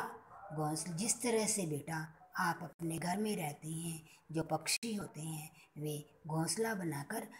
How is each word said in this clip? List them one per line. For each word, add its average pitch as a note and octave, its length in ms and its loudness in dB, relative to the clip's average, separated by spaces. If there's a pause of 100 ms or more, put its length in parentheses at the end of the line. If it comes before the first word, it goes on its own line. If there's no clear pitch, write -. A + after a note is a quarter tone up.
(560)
घोंसला। D#3 400 0
जिस G#3+ 260 2
तरह A3 240 6
से G3+ 200 2
बेटा D#3 720 -4
आप F3 220 4
अपने E3 360 -2
घर F3 200 2
में G#3+ 180 2
रहते D3+ 340 -2
हैं, E3 340 -4 (280)
जो D#3+ 120 2
पक्षी F3+ 520 0
होते D3+ 260 -4
हैं D#3 300 -6 (260)
वे D3 500 -4
घोंसला E3 480 2
बनाकर F3 520 -2 (120)